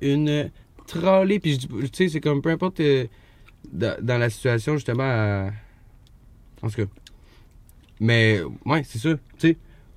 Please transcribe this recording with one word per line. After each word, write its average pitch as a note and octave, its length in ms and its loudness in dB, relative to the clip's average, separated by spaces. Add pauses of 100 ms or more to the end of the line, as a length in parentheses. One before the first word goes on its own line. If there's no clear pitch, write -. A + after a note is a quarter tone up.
une D3 480 0 (360)
trolley, F#3+ 540 2
puis D3+ 140 0
je C3 60 -2
dis, B2+ 80 -10
tu C3 260 -6
sais, F#3 140 2
c'est D#3 120 -4
comme C#3+ 220 0
peu E3 80 0
importe, F3+ 300 -4
euh, C3+ 260 2 (680)
dans, F#2+ 300 -4
dans A#2+ 160 0
la A#2+ 120 2
situation, A#2+ 440 -2
justement, C3 300 -2
à, G#2+ 420 0 (1160)
en A2 60 -4
tout G#2+ 80 -6
cas. G2+ 140 -2 (1080)
Mais, A2+ 420 4 (260)
ouais, D3+ 180 0
c'est - 140 -10
ça, D#3 160 0
tu D3 60 -4 (180)
sais. E3 180 4 (400)